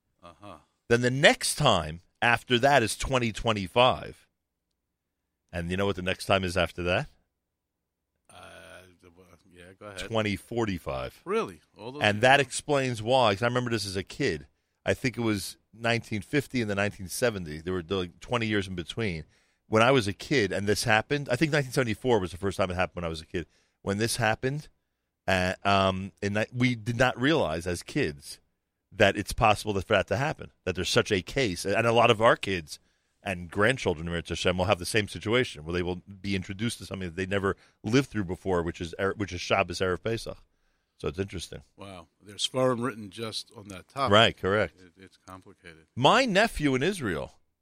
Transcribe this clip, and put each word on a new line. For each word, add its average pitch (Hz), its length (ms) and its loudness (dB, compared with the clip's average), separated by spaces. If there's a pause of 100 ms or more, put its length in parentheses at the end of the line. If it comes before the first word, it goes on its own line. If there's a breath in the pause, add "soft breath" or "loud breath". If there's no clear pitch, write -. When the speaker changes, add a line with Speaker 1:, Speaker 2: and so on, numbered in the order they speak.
(220)
Speaker 1:
Uh-huh. 87 340 -20 (340)
Speaker 2:
Then 120 100 4
the 123 100 2
next 156 440 2
time 90 480 2 (180)
after 117 380 2
that 135 240 6
is 107 160 0
twenty 120 340 -2
twenty-five. 107 960 0 (1200)
And 87 200 -6
you 92 80 -2
know 101 80 0
what 101 100 0
the 92 60 -6
next 90 240 -4
time 98 180 2
is 90 140 -4
after 87 240 -2
that? 92 260 0 (1200)
Speaker 1:
Uh, 90 60 -20 (680)
the, 90 60 -20
uh, 85 40 -20 (420)
yeah, 87 80 -20 (160)
go 104 80 -16
ahead. 101 140 -12
Speaker 2:
Twenty 104 360 -2
forty-five. 90 880 -4
Speaker 1:
Really? 165 360 -4 (180)
All 113 140 -14
those 147 100 -8
Speaker 2:
And 104 140 4
Speaker 1:
years? 107 60 -4
Speaker 2:
that 135 180 8
explains 131 640 -2
why, 117 320 4
'cause 98 80 -4
I 120 40 2
remember 120 240 -2
this 104 160 -2
as 95 100 -8
a 98 60 -2
kid. 87 440 -4 (380)
I 98 100 0
think 123 220 -4
it 120 60 -4
was 107 340 -2 (160)
nineteen 113 500 -2
fifty - 380 -2
and 107 100 -2
the 101 40 -2
nineteen 101 340 -4
seventy. 90 520 -2
There 87 120 -4
were, 90 160 -2
like, 92 320 -4
twenty 117 260 -2
years 104 200 0
in 95 80 -8
between. 87 500 -6 (440)
When 110 140 4
I 123 80 8
was 127 160 4
a 101 60 0
kid 104 400 0
and 95 160 -2
this 104 160 2
happened, 117 460 0
I 123 60 2
think 151 160 0
nineteen 139 200 0
seventy-four 120 460 2
was 90 140 -2
the 92 60 -10
first 95 200 -4
time 95 120 0
it 90 40 -6
happened 90 220 -2
when 87 80 -6
I 85 40 -4
was 80 140 -6
a - 40 -20
kid. 85 200 -6 (360)
When 98 160 -2
this 113 180 0
happened, 127 520 -2 (580)
uh, 92 280 2 (100)
um, 95 480 2 (100)
in 101 120 -2
ni-, 107 180 -2
we 123 220 2
did 117 220 -6
not 127 240 2
realize 92 460 0
as 90 160 -4
kids - 580 -6 (520)
that 98 240 4
it's - 160 -4
possible 107 420 2
that 95 120 -2
for 110 80 2
that 92 120 2
to 98 100 -2
happen, 143 360 -6 (120)
that 92 100 -2
there's 90 140 -4
such - 220 2
a 98 100 2
case. 104 440 -2
And 101 220 0
a 117 60 4
lot 117 180 6
of 107 120 -2
our 131 140 6
kids 90 420 -6 (440)
and 87 280 -8
grandchildren, 101 560 0
Meretz 85 220 -4
Hashem, 90 280 0
will 90 100 0
have 101 120 2
the 87 80 -10
same 104 220 0
situation 104 560 -2
where 80 80 -6
they 90 100 0
will 90 140 -4 (240)
be 98 160 -2
introduced 98 420 -4
to 95 80 -14
something 95 220 -8
that 80 80 -12
they 95 100 -2
never 95 300 0 (260 soft breath)
lived 127 280 2
through 107 140 -4
before, 87 380 -2
which 85 180 -6
is 85 200 -8
Er-, 98 160 -2
which 98 160 -6
is 90 80 -8
Shabbos 95 400 -2
Erev 92 220 -2
Pesach. - 360 -8 (600)
So - 100 -8
it's 80 100 -6
interesting. 95 440 -8 (140)
Speaker 1:
Wow. 95 300 -18 (160)
There's 98 260 -6
Sfarim 127 340 0
written 107 280 -8
just 110 460 -10
on 101 120 -18
that 92 200 -16
topic. 135 240 0
Speaker 2:
Right, 113 240 8
correct. 95 420 0
Speaker 1:
It, 90 140 -20 (100)
it's 92 140 -20 (100)
complicated. 92 600 -20 (100)
Speaker 2:
My 175 280 6
nephew 185 520 2
in 123 80 -2
Israel, 107 540 -4 (240)